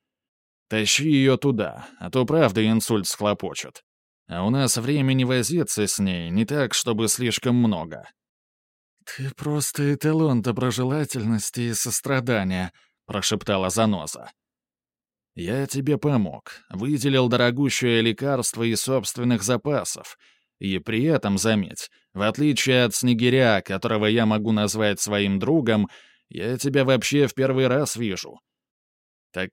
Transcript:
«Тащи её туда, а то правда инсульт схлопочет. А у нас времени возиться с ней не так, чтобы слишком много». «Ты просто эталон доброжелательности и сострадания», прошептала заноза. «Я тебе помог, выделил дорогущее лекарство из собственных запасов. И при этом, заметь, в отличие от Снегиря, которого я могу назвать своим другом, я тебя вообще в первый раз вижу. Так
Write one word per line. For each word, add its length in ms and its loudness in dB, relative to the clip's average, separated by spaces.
«Тащи 420 0
её 280 6
туда, 500 -2
а 100 -12
то 160 0
правда 420 2
инсульт 400 0
схлопочет. 760 -4
А 160 -6
у 60 2
нас 280 0
времени 460 0
возиться 640 0
с 120 -4
ней 300 -2
не 160 0
так, 280 -2
чтобы 340 -2
слишком 480 0
много». 500 0
«Ты 300 -8
просто 580 -2
эталон 480 2
доброжелательности 1200 -2
и 120 -2
сострадания», 960 -2
прошептала 640 -2
заноза. 600 -2
«Я 300 -4
тебе 320 -2
помог, 720 -2
выделил 580 0
дорогущее 760 2
лекарство 600 -2
из 180 0
собственных 640 0
запасов. 720 -4
И 200 -2
при 240 -2
этом, 340 2
заметь, 520 0
в 80 -4
отличие 640 2
от 100 0
Снегиря, 720 4
которого 400 -2
я 200 4
могу 260 2
назвать 480 0
своим 400 0
другом, 500 2
я 280 -6
тебя 280 0
вообще 420 2
в 60 -10
первый 340 2
раз 280 0
вижу. 440 -6
Так 200 -6